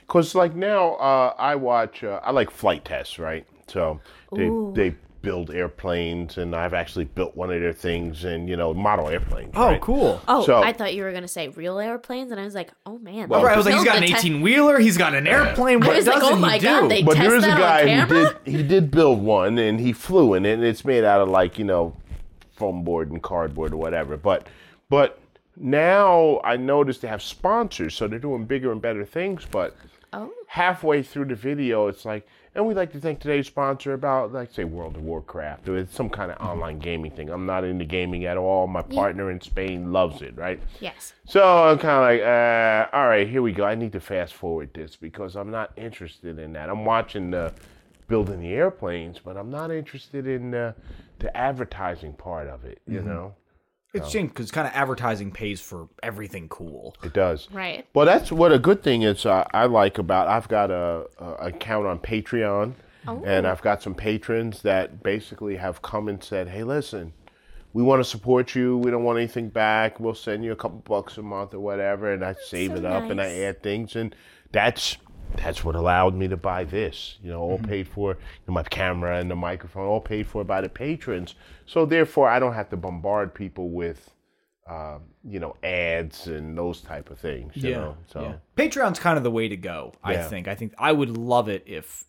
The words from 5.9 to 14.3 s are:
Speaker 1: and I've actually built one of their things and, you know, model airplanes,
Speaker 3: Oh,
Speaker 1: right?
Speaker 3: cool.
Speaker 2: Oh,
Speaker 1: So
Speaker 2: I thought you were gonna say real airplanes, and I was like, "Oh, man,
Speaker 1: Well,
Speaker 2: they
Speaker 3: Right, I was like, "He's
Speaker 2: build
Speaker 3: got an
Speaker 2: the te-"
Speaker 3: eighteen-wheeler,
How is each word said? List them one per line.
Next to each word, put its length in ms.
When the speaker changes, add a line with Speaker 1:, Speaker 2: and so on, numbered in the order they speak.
Speaker 1:
and 160
I've 200
actually 320
built 320
one 120
of 120
their 100
things 540
and, 240
you 80
know, 160
model 340
airplanes, 480
Speaker 3:
Oh, 120
Speaker 1:
right? 120
Speaker 3:
cool. 480
Speaker 2:
Oh, 160
Speaker 1:
So 180
Speaker 2:
I 120
thought 200
you 100
were 100
gonna 160
say 180
real 320
airplanes, 520
and 100
I 20
was 100
like, 180
"Oh, 140
man, 300
Speaker 1:
Well, 100
Speaker 2:
they 60
Speaker 3:
Right, 80
I 40
was 80
like, 100
"He's 100
Speaker 2:
build 80
Speaker 3:
got 20
an 60
Speaker 2:
the 80
te-" 80
Speaker 3:
eighteen-wheeler, 600